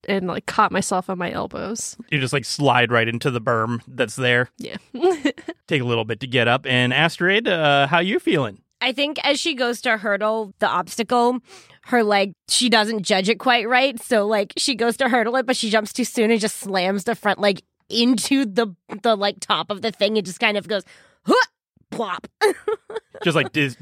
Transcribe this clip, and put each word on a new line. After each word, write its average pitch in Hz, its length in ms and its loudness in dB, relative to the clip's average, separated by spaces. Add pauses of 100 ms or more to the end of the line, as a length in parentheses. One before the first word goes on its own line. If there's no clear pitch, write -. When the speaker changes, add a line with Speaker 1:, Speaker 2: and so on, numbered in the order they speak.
Speaker 1:
and, 196 180 -2
like, 185 200 -6
caught - 260 0
myself 185 380 -2
on 185 80 -6
my 175 120 -4
elbows. - 680 -8 (140)
Speaker 2:
You 151 80 0
just, 127 140 -2
like, 139 140 -2
slide 123 440 2
right 117 180 2
into 117 220 -2
the 120 120 -2
berm 117 440 -2
that's 123 300 -4
there. 123 400 2
Speaker 1:
Yeah. - 200 -12 (180)
<laughs> 302 720 -2
Speaker 2:
Take 143 160 0
a 120 40 -2
little 113 200 0
bit 110 140 -6
to 135 60 -10
get 120 220 2
up. 131 160 2
And 123 300 2
Astrid, 175 520 2
uh, 147 420 2
how 170 100 4
you 190 200 0
feeling? 135 440 -2 (180)
Speaker 3:
I 247 120 -2
think 285 320 -4
as 285 140 2
she 330 160 -2
goes 240 280 -2
to 233 160 0
hurdle 208 600 -2
the 214 80 0
obstacle, 240 720 0 (460)
her 240 180 2
leg, 202 320 2 (140)
she 247 200 2
doesn't 214 360 2
judge 190 240 2
it 226 100 2
quite 240 300 2
right. 254 340 2
So, 208 240 2
like, 208 300 -2
she - 180 -2
goes 233 220 0
to 262 120 0
hurdle 233 280 2
it, 254 100 0
but 262 100 0
she 220 140 -4
jumps 214 220 0
too 254 120 -2
soon 226 280 2
and 226 80 2
just 208 160 -2
slams 190 480 -2
the 233 100 -2
front - 240 -2
leg 202 220 0 (280)
into 240 560 2
the, 208 300 -2 (280)
the, 226 140 2
like, 196 220 -2
top 175 320 -4
of 190 120 -10
the 226 100 -2
thing. 220 240 0
It 208 80 0
just 180 160 -12
kind 214 160 2
of 196 100 -4
goes, 190 160 -4 (420)
"Huh!" - 100 4 (580)
plop. 196 340 -6 (140)
<laughs> - 840 -4
Speaker 2:
Just, 165 140 0
like, 143 160 0
dis-, 143 300 -2